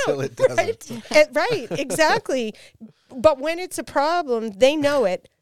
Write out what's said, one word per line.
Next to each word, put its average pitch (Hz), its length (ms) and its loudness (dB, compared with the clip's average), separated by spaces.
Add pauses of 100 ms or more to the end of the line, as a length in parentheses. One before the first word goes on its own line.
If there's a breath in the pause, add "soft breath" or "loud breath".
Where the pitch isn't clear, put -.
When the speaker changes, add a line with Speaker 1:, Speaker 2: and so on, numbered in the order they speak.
Speaker 1:
until - 140 -2
it - 140 -8
doesn't. - 220 0
Speaker 2:
<laughs> 339 540 -6
Right? 302 160 6
And, 262 80 -20
right, 349 360 -2
exactly. 277 840 -2 (600 soft breath)
But 269 220 4
when 311 220 -4
it's 370 180 -10
a 320 60 -8
problem, 277 680 -2
they 247 240 4
know 285 300 2
it, 180 220 -4 (140)